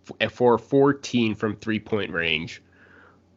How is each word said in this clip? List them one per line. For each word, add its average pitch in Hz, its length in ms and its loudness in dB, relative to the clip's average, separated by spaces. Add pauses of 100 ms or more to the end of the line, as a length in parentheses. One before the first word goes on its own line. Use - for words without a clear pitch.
(300)
for 120 280 4
fourteen 139 760 0
from 104 220 -4
three-point 104 560 -4
range. 82 480 -2 (760)